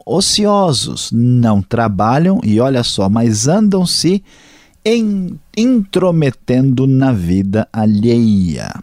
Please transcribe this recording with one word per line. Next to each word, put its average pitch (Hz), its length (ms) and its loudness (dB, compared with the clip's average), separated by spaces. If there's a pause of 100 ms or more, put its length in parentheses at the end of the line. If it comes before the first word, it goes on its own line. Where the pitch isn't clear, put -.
ociosos, 196 1080 -2
não 117 480 2
trabalham 117 800 0
e, 107 160 2
olha 127 240 0
só, 98 240 -2
mas 113 400 0
andam 190 380 2
se 185 380 -2 (600)
en-, 208 520 -2 (200)
intrometendo 160 1300 0
na 131 240 2
vida 98 600 0
alheia." 104 1120 0